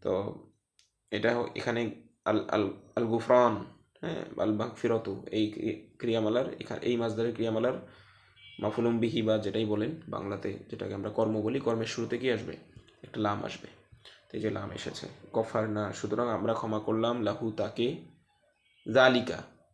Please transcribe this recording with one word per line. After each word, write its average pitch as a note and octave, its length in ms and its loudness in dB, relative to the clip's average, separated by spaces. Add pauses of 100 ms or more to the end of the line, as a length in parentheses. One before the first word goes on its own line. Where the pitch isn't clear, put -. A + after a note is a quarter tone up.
তো G2 360 -2 (720)
এটা A#2 280 2
হ-, A#2+ 160 -2
এখানে A#2 480 -2 (220)
আল, G#2+ 260 2
আল, G#2 200 2 (260)
আল A#2 80 2
গুফরান, A2+ 600 4 (360)
হ্যাঁ, E3 240 -6 (180)
আল G#2+ 100 4
মাগফিরাতু, A2+ 760 -2
এই G#2+ 200 2
ক্রি-, - 480 -6
ক্রিয়ামালার A2+ 600 2
এখা-, - 220 -8
এই A#2+ 140 2
মাজদারের A#2 360 0
ক্রিয়ামালার A2+ 540 0 (720)
মাফউলুম A#2 400 2
বিহি A2+ 240 0
বা A2 160 4
যেটাই G#2 260 0
বলেন G#2+ 440 0
বাংলাতে, G2 500 -4 (120)
যেটাকে G2+ 240 -8
আমরা G2+ 160 -6
কর্ম A2 320 2
বলি, B2+ 180 0
কর্মের A2+ 260 0
শুরুতে A#2 320 -4
কি B2+ 140 2
আসবে? G#2+ 240 -4 (460)
একটা - 180 -8
লাম G#2 240 0
আসবে। - 240 -10 (360)
তো - 280 -20
এই - 80 -6
যে G#2+ 100 0
লাম G2+ 220 -6
এসেছে, - 360 -8 (240)
গফারনা, A2 600 0
সুতরাং A#2 360 -2
আমরা A2 260 0
ক্ষমা A2 260 -2
করলাম, A2+ 420 0
লাহু, G#2 300 -2
তাকে, A#2 440 -2 (1000)
যালিকা। B2 480 6 (320)